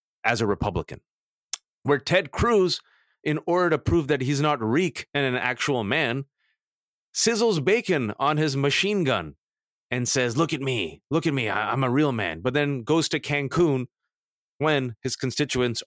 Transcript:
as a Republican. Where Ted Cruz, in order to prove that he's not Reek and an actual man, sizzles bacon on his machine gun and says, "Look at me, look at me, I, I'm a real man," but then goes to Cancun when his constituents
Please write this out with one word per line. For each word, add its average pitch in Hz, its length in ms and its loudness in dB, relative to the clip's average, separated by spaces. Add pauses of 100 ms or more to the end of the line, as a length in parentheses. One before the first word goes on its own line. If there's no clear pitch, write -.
(240)
as 113 180 2
a 113 60 2
Republican. 92 540 -4 (840)
Where 139 140 2
Ted 170 340 0
Cruz, 208 500 2 (420)
in 151 220 0
order 175 260 2
to 156 60 2
prove 160 300 0
that 139 140 2
he's 139 200 0
not 147 200 2
Reek 139 520 0
and 143 120 0
an 127 100 0
actual 123 480 -2
man, 135 420 -2 (880)
sizzles 220 500 2
bacon 151 560 0
on 147 180 0
his 151 200 0
machine 180 460 0
gun 90 320 -2 (560)
and 123 160 -2
says, 123 300 0
"Look 160 160 0
at 135 80 -6
me, 120 480 -4
look 160 180 0
at 147 60 0
me, 120 160 -2
I, 104 220 -2
I'm 135 120 0
a 127 60 0
real 143 220 2
man," 90 300 -4
but 123 120 -2
then 143 300 0
goes 151 260 2
to 156 100 -2
Cancun 143 640 0 (720)
when 139 440 0
his 127 140 -4
constituents 123 720 -2